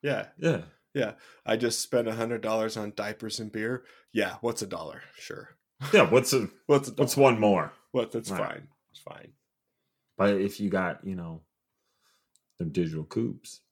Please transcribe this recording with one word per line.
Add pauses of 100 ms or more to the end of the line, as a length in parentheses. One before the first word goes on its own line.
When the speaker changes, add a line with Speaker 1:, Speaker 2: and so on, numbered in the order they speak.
Speaker 1:
Yeah. (120)
Speaker 2:
Yeah. (320)
Speaker 1:
Yeah. (320)
I
just
spent
a
hundred
dollars
on
diapers
and
beer. (280)
Yeah,
what's
a
dollar? (140)
Sure." (420)
Speaker 2:
Yeah,
what's
a, (100)
Speaker 1:
<laughs>
What's
a
Speaker 2:
what's
Speaker 1:
dollar?
Speaker 2:
one
more? (200)
Speaker 1:
What?
That's
Speaker 2:
Right. (120)
Speaker 1:
fine. (220)
It's
fine. (840)
Speaker 2:
But
if
you
got,
you
know, (1160)
them
digital
coupes. (120)